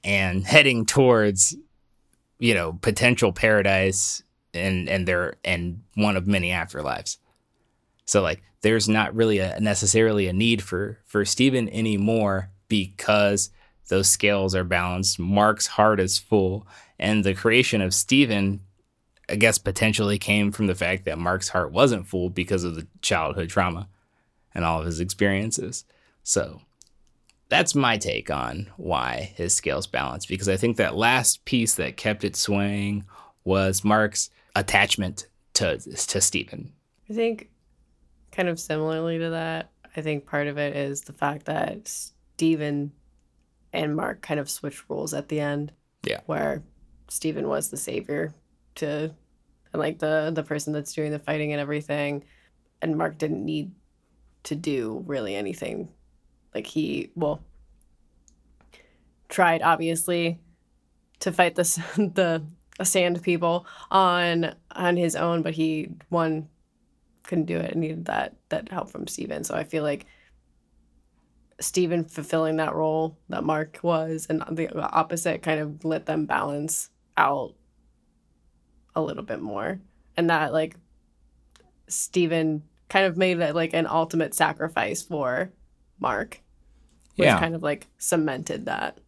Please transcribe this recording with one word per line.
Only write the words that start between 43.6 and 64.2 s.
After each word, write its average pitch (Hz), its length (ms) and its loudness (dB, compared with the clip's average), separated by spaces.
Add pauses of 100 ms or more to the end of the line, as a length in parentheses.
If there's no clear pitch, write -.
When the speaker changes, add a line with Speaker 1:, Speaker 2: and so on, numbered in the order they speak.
Speaker 2:
and 156 220 -2
Mark - 260 -6
kind 147 180 -4
of 143 100 -8
switched - 380 -10
roles 151 260 -6
at 143 140 -8
the 151 120 -4
end. 147 320 -4 (320)
Speaker 1:
Yeah. - 220 -4
Speaker 2:
Where 151 360 -4 (460)
Steven 147 400 -4
was 139 220 -4
the 143 80 -12
savior 151 560 -6 (420)
to, 151 380 -6 (580)
and, 156 80 -4
like, 156 180 -4
the, 156 360 0
the 156 80 -2
person 151 320 -6
that's 147 200 -6
doing 151 160 -2
the 151 80 -4
fighting 151 340 -4
and 147 80 -4
everything. 147 640 -4 (580)
And 160 160 -2
Mark 165 200 -4
didn't 156 260 -4
need 156 280 -6 (720)
to 156 100 -6
do 135 520 -4
really 110 280 -6
anything. 101 540 -8 (640)
Like, 110 120 -8
he, - 480 -4
well, 160 280 -4 (1900)
tried, 170 340 2
obviously, 165 760 0 (840)
to 185 120 -4
fight 175 220 4
the 180 60 0
s-, 170 280 0
<laughs> - 80 -6
the 170 480 0 (380)
sand 175 400 2
people 175 440 0 (240)
on, 175 640 2 (180)